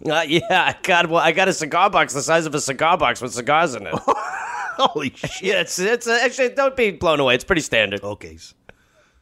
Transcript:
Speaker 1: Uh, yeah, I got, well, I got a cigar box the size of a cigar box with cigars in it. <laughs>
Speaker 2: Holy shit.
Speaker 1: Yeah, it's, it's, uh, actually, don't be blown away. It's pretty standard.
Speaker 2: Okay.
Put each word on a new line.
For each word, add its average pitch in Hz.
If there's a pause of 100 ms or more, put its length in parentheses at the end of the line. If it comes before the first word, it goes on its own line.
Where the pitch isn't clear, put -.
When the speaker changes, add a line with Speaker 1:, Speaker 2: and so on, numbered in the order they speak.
Speaker 1:
Uh, 156
yeah, 156
I 165
got, 175
well, 160
I 165
got 185
a 175
cigar 170
box 160
the 139
size 160
of 147
a 147
cigar 147
box 120
with 120
cigars 139
in 101
it. 82
<laughs> 90
Speaker 2:
Holy 740
shit. -
Speaker 1:
Yeah, 190
it's, -
it's, 233
uh, 233
actually, 247
don't 269
be 220
blown 156
away. 127
It's -
pretty -
standard. 101
Speaker 2:
Okay. 87 (840)